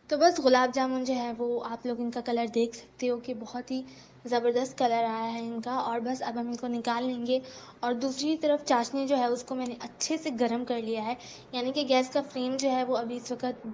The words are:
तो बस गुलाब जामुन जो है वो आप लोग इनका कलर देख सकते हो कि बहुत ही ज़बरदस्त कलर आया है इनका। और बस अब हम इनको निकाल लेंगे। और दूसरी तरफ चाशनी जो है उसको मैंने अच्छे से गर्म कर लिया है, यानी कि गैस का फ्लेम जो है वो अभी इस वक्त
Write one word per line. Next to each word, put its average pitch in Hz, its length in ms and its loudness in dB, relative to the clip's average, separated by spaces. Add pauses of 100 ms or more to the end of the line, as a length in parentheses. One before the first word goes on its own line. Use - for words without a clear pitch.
तो 294 80 2
बस 339 240 6
गुलाब 254 300 6
जामुन 262 340 0
जो 262 80 0
है 240 200 -2
वो 240 280 -2
आप 233 240 -8
लोग 240 160 -2
इनका 240 220 -2
कलर 233 260 0
देख 233 260 2
सकते - 320 -6
हो 240 120 0
कि 240 160 -8
बहुत 240 360 -8
ही 262 120 -2 (440)
ज़बरदस्त 240 500 2
कलर 233 280 4
आया 226 200 -2
है 233 200 -4
इनका। 233 340 -4
और 233 220 0
बस 254 200 -2
अब 233 160 -4
हम 240 120 -4
इनको 240 200 -4
निकाल 240 360 0
लेंगे। 254 360 0 (420)
और 247 120 2
दूसरी 269 420 0
तरफ 294 280 2
चाशनी 262 420 2
जो 277 80 4
है 247 160 2
उसको 247 240 -4
मैंने 247 260 -4
अच्छे - 360 -4
से 320 200 -4
गर्म 240 280 2
कर 240 160 -2
लिया 220 220 -2
है, 233 140 -4 (380)
यानी 247 160 0
कि 294 140 0
गैस 254 240 4
का 285 140 2
फ्लेम 262 340 -2
जो 269 120 2
है 254 160 2
वो 254 100 0
अभी 233 200 -2
इस 240 160 -8
वक्त 247 300 -4 (120)